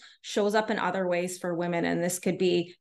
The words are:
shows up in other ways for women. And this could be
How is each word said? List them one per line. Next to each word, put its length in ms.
shows 340
up 160
in 80
other 260
ways 320
for 160
women. 300
And 180
this 160
could 180
be 440